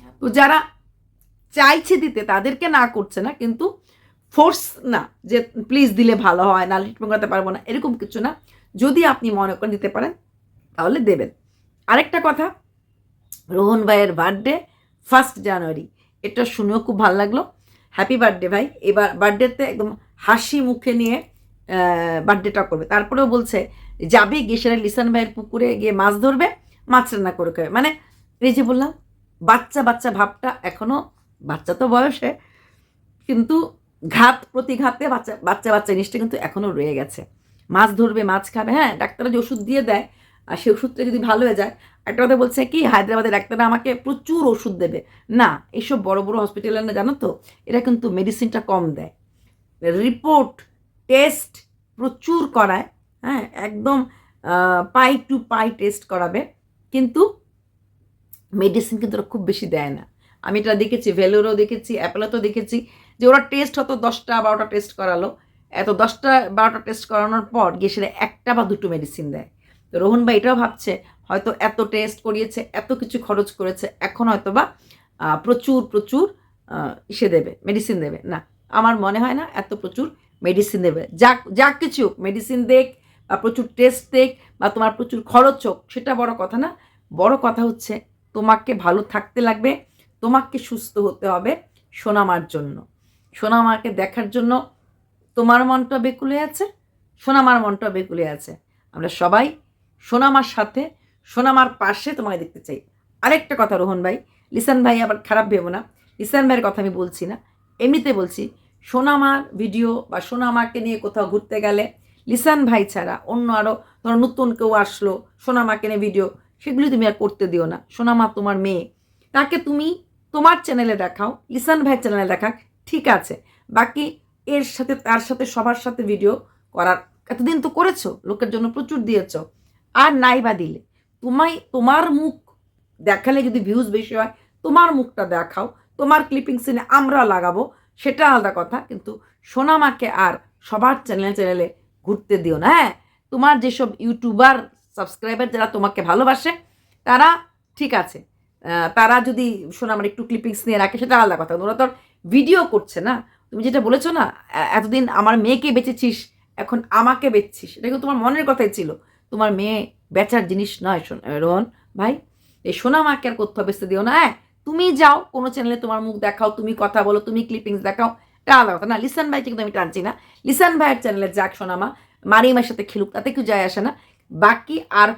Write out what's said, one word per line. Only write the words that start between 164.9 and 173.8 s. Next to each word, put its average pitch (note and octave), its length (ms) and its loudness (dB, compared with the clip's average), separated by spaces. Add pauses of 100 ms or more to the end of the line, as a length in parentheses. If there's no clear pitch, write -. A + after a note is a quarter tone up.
যাও D4+ 400 6
কোনো B3+ 180 -4
চ্যানেলে, A#3+ 260 -4
তোমার A3 260 -6
মুখ A3 140 -8
দেখাও, G#3 340 0
তুমি A3 280 -6
কথা G#3 260 0
বলো, G#3 160 2
তুমি A3+ 240 -4
ক্লিপিংস G#3+ 380 -6
দেখাও, A#3 340 -2 (300)
এটা C#4 100 8
আলাদা G#3+ 220 6
কথা। F3+ 80 -8
না, A3+ 120 -2
লিসান C#4+ 340 -4
ভাইকে C#4 140 -4
কিন্তু A#3 160 -8
আমি G#3 100 -6
টানছি F#3 300 -4
না, G3+ 120 -6 (320)
লিসান E4 340 2
ভাইয়ের C#4 220 2
চ্যানেলে G3 260 -4
যাক F#3+ 280 -4
সোনামা, F#3 400 -8 (300)
মারিমার A#3+ 380 6
সাথে A3+ 200 -8
খেলুক, G3+ 280 -6
তাতে G3+ 200 -6
কেউ C4+ 120 -4
যায় G3+ 220 0
আসে F#3+ 160 -4